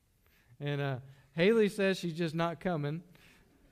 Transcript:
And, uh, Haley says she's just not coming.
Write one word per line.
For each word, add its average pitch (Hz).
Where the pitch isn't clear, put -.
And, 143
uh, 139
Haley 208
says 190
she's 170
just 165
not 165
coming. 160